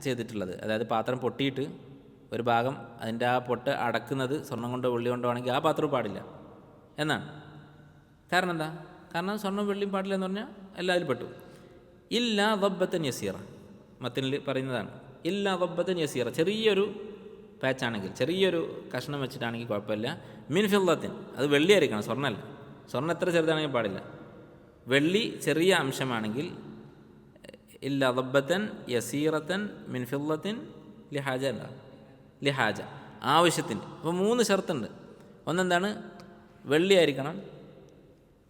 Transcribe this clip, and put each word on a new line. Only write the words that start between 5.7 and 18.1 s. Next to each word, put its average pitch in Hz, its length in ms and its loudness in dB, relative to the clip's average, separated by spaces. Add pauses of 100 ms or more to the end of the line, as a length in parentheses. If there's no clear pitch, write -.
പാടില്ല 113 360 -2 (760)
എന്നാണ്. 151 440 -4 (880)
കാരണം 180 180 2
എന്താ? 156 340 -4 (300)
കാരണം 190 240 -2
സ്വർണ്ണം 202 280 -2
വെള്ളിയും 202 260 -2
പാടില്ല 196 220 0
എന്ന് 190 120 0
പറഞ്ഞാൽ 196 220 -6 (280)
എല്ലാവരും 180 300 2
പെട്ടു. 123 180 0 (880)
"ഇല്ലാ 220 440 2
ദബ്ബത്തൻ 185 520 0
യസീറ", 107 260 -2 (680)
മത്തിനിൽ 131 480 -2
പറയുന്നതാണ്. 131 520 -4 (240)
"ഇല്ലാ 196 320 0
ദബ്ബത്തൻ 175 420 0
യസീറ", 139 300 0
ചെറിയൊരു 196 840 2 (480)
പാച്ചാണെങ്കിൽ, 117 500 0